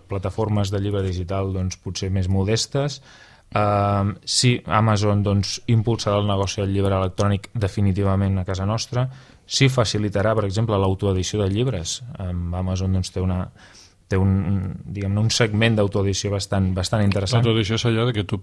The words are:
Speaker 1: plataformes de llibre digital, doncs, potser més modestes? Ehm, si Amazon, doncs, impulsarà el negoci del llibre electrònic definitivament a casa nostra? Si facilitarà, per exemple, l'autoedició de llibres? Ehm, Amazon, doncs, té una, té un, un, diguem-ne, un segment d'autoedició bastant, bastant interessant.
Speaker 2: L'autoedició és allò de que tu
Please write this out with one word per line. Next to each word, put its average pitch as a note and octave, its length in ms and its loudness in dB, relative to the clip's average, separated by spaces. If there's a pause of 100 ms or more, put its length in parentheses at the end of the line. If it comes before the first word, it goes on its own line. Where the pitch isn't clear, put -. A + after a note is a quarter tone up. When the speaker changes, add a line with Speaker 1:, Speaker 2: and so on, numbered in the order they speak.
Speaker 1:
plataformes G2+ 640 -2
de G#2 80 -2
llibre G2+ 240 -2
digital, F#2+ 480 -4
doncs, F#2 320 -4
potser F#2+ 320 -6
més F#2 160 0
modestes? A2 720 -2 (580)
Ehm, G2+ 540 2 (100)
si - 300 2 (180)
Amazon, G#2 560 2
doncs, G2+ 300 0 (180)
impulsarà G#2+ 460 2
el G#2 100 0
negoci G2 320 0
del G2 80 0
llibre G2 240 2
electrònic F#2+ 540 0 (100)
definitivament G2 800 2
a F#2 80 -2
casa F#2+ 240 -2
nostra? A#2+ 380 -2 (360)
Si - 220 2
facilitarà, G#2+ 720 0
per G#2 80 0
exemple, G#2+ 320 0
l'autoedició F#2+ 640 0
de F#2+ 80 2
llibres? G#2 540 -4 (180)
Ehm, F2 320 -4
Amazon, F#2 400 -2
doncs, F2+ 160 -2
té - 100 -8
una, F#2 200 0 (640)
té - 80 -2
un, F#2+ 160 4
un, F#2+ 320 0 (320)
diguem-ne, G2+ 320 0
un A2+ 80 0
segment A2 480 2
d'autoedició G2 480 0
bastant, G2 480 0
bastant G#2 240 0
interessant. G2+ 400 2
Speaker 2:
L'autoedició A2+ 400 2
és A#2+ 80 0
allò A2+ 160 2
de B2 80 0
que G#2 160 -2
tu G#2 120 -2